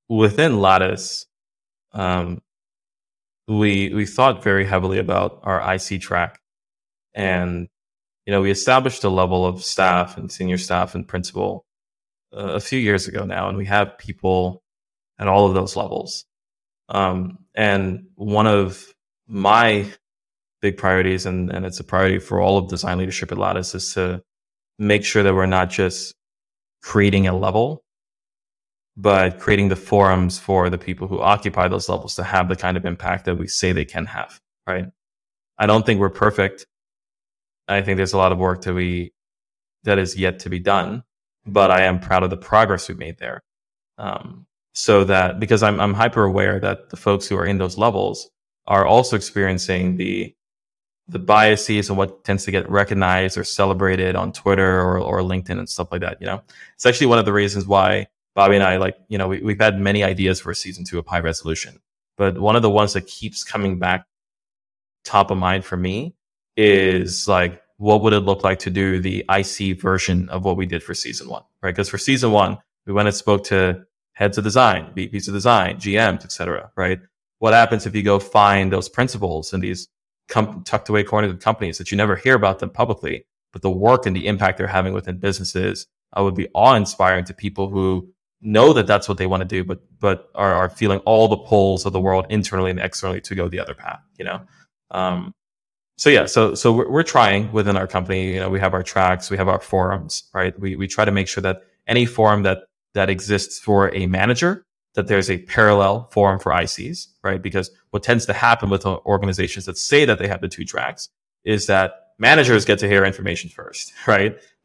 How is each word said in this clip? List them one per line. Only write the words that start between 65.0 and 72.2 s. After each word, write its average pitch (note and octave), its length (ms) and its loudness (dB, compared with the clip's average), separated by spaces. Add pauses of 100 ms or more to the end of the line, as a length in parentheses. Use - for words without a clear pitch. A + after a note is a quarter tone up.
top G2+ 260 2
of F#2+ 60 -2
mind F#2 280 -2
for F#2 120 -8
me G2 380 -6 (400)
is, F#2+ 720 2
like, F2+ 340 0 (160)
what G#2 240 4
would G#2+ 120 2
it G#2 80 2
look G2 220 -2
like F#2+ 160 0
to - 100 -8
do F#2+ 300 -2
the F#2+ 280 -6
I G2 140 0
C F#2+ 320 -6
version F#2 560 -2
of F#2 160 -8
what F#2 120 0
we F#2+ 80 -4
did F2 180 -8
for F2 100 -14
season B1 340 -10
one, - 160 -14 (180)
right? F#2 140 -6
'Cause G2+ 140 -4
for G2+ 80 -8
season B2 340 0